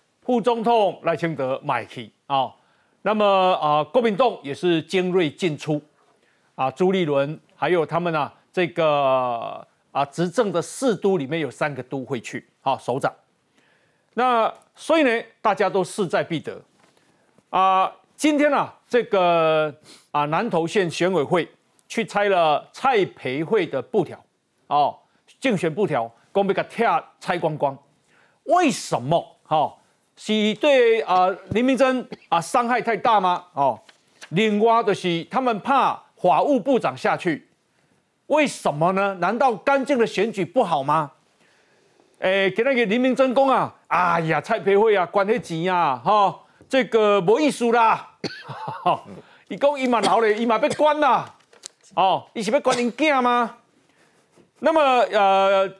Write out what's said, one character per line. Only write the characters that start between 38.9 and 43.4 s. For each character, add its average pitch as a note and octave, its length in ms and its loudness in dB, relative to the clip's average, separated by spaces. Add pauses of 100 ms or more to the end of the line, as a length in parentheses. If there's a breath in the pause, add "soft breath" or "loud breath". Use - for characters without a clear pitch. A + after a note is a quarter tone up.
呢？ G3 260 -2
难 F#3+ 180 -2
道 C4 160 2
干 C#4 320 0
净 C4+ 140 0
的 A3 80 2
选 G#3+ 240 -2
举 F#3 120 -4
不 B3+ 200 -2
好 E3 180 -2
吗？ D3 300 -2 (1080 soft breath)
诶， F#3+ 300 0
今 A3 160 -2
天 A#3+ 240 0
林 A#3 100 0
明 B3+ 160 2
珍 C4 200 2
讲 C4+ 120 4